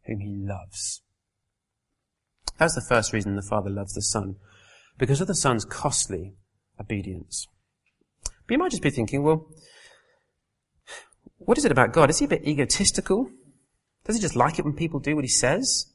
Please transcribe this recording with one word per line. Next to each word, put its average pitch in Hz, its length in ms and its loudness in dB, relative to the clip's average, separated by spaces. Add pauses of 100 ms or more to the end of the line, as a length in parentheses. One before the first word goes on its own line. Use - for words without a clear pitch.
whom 110 160 -6
he 101 160 -8
loves. 98 640 -10 (1600)
That's 160 160 2
the 123 80 -4
first 113 320 2
reason 101 200 0
the 101 60 -4
Father 98 300 -4
loves 98 240 -6
the - 80 -6
Son, 98 340 -2 (640)
because 135 240 2
of 190 40 -2
the 196 80 0
Son's 120 300 2
costly 98 720 -4 (440)
obedience. 98 720 -8 (760)
But - 280 -10
you 247 80 2
might 359 140 0
just 196 100 -6
be 156 80 2
thinking, 135 320 -2
"Well, 160 260 2 (1900)
what - 180 2
is 294 80 0
it 196 80 4
about 123 220 6
God? 156 160 8
Is 165 80 2
he 285 80 0
a - 20 -2
bit - 180 0
egotistical? 190 840 0 (760)
Does 220 120 -2
he 220 40 -2
just 180 160 -2
like 131 220 4
it 147 80 -2
when 147 80 -2
people 160 260 -4
do 147 140 -2
what 147 100 0
he 123 40 -4
says? 175 680 2